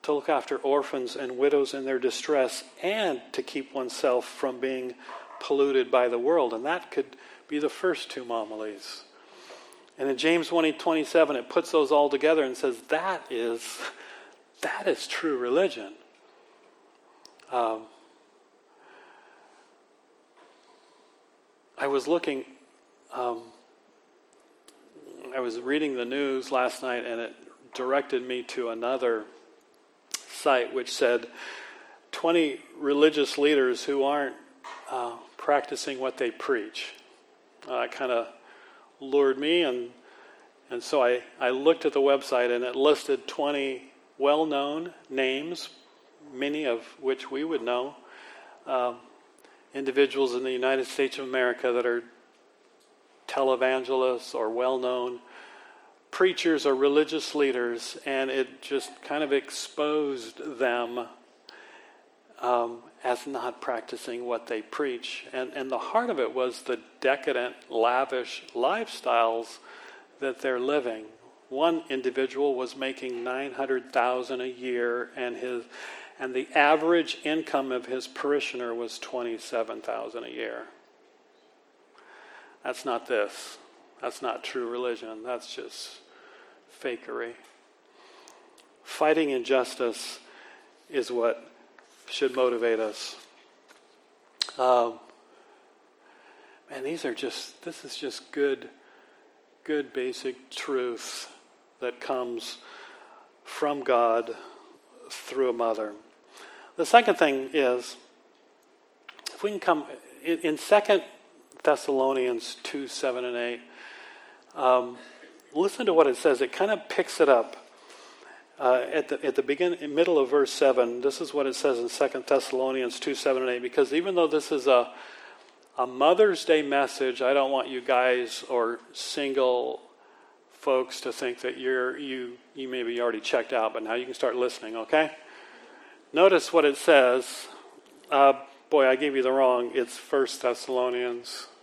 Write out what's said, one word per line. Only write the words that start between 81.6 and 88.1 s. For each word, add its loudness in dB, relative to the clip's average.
That's -10
not -4
this. -2
That's -8
not -6
true -6
religion. -6
That's -8
just -14
fakery. -6